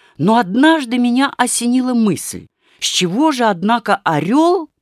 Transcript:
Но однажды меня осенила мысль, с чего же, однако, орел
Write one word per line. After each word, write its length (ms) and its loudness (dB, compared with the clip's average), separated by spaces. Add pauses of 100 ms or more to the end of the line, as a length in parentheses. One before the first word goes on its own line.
(180)
Но 180 0
однажды 640 0
меня 400 0
осенила 560 0
мысль, 540 -2 (320)
с 60 -6
чего 460 0
же, 140 -2
однако, 580 0
орел 680 0 (120)